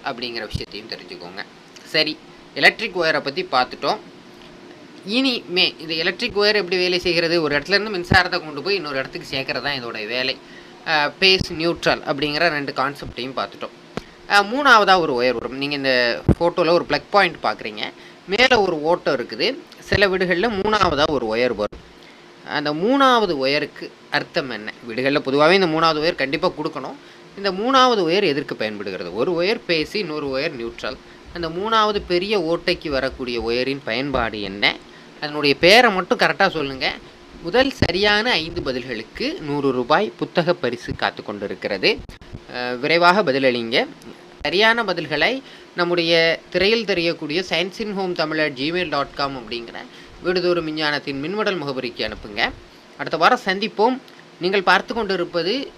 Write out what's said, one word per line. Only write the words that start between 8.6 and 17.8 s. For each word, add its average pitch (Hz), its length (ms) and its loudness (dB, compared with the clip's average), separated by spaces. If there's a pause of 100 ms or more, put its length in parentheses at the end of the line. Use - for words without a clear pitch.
போய் 196 140 -2
இன்னொரு 147 220 -4
இடத்துக்கு 135 300 -8
சேர்க்கறது 135 340 -6
தான் 139 160 -2
இதோட 110 300 -8
வேலை. 127 280 -2 (500)
அஹ், 147 340 2
பேஸ், 190 320 4
நியூட்ரல் 160 500 0
அப்படிங்கிற 151 480 0
ரெண்டு 143 220 -4
கான்செப்டையும் 135 640 -6
பார்த்துட்டோம். - 400 -8 (540)
அஹ், 202 160 6
மூணாவதா 220 540 6
ஒரு 147 140 0
ஒயர் 123 200 2
வரும். 117 240 -6
நீங்க 143 180 -4
இந்த 135 180 0 (440)
போட்டோல 170 320 2
ஒரு 165 160 4
பிளக் - 260 -4
பாயிண்ட் 180 320 4
பார்க்குறீங்க, 107 400 -4 (440)